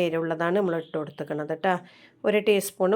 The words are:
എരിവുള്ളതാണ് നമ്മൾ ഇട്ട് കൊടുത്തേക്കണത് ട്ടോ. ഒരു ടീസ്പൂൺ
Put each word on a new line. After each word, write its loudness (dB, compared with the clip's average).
എരിവുള്ളതാണ് 0
നമ്മൾ 0
ഇട്ട് -10
കൊടുത്തേക്കണത് -6
ട്ടോ. 0
ഒരു 4
ടീസ്പൂൺ 2